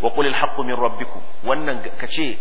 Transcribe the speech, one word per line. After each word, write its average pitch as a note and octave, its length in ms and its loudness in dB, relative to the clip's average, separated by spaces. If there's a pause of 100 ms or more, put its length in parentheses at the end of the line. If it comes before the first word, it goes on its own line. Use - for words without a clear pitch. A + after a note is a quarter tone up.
"Wa A2+ 80 2
qulil C#3+ 240 2
haqqu - 300 0
min B2 120 0
rabbikum." A#2 460 0 (240)
Wannan C3+ 380 0
ga-, - 160 0
ka A#2+ 80 0
ce C#3+ 340 0